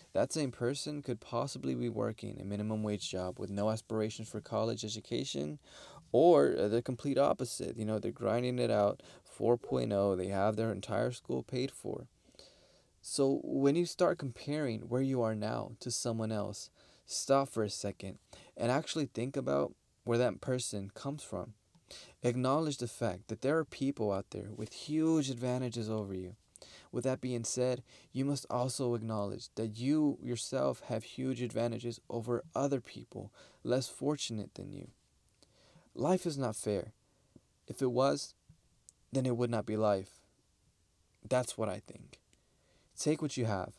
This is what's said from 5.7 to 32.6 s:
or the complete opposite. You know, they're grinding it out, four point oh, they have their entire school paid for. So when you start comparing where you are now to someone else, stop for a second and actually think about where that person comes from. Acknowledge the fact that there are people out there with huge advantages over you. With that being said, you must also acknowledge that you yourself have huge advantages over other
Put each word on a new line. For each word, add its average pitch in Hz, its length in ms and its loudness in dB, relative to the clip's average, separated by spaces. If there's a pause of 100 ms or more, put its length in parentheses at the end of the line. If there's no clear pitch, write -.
or 143 380 10
the 104 320 2
complete 135 340 -2
opposite. - 640 0
You 107 80 -4
know, 107 120 0
they're 104 140 -2
grinding 123 460 0
it 117 120 2
out, 104 320 4 (220)
four 113 320 2
point 123 340 0
oh, 98 240 4
they 90 120 0
have 101 300 2
their 113 140 0
entire 107 400 -2
school 127 320 -4
paid 131 280 -4
for. - 380 -8 (920)
So 139 420 2
when 139 320 4
you 175 120 4
start 170 320 2
comparing 139 640 -4
where 120 200 0
you 135 220 2
are 110 120 2
now 107 460 -4
to 123 100 -8
someone 113 400 -2
else, 101 380 -4 (380)
stop 139 420 2
for - 140 0
a 104 80 0
second - 480 -6 (360)
and 120 160 2
actually 147 360 0
think 123 280 -4
about 139 380 0 (320)
where 117 140 4
that 120 240 2
person 107 500 -2
comes 143 300 -6
from. 101 320 -8 (680)
Acknowledge 131 560 2
the 120 80 -2
fact 101 420 -4
that 110 120 -6
there 143 160 4
are 160 80 2
people 120 480 0
out 98 180 -2
there 98 240 -8
with 110 180 -8
huge 156 560 2
advantages 123 600 -2
over 104 240 -2
you. 92 220 -6 (560)
With 123 100 -2
that 131 180 0
being 123 220 -2
said, 123 400 0 (300)
you 131 120 0
must 143 240 -2
also 123 460 0
acknowledge 107 640 -2
that 110 220 -4
you 143 440 4
yourself 127 640 0
have 113 160 -2
huge 131 400 -4
advantages 117 640 -2
over 117 360 -2 (100)
other 135 260 2